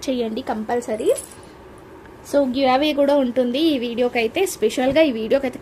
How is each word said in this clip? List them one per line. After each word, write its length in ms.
చేయండి 360
కంపల్సరీ. 580
So 80
గివ్ 160
అవే 160
కూడా 240
ఉంటుంది 380
ఈ 100
వీడియోకి 380
అయితే, 180
స్పెషల్గా 560
ఈ 100
వీడియోకి 280
అయితే 120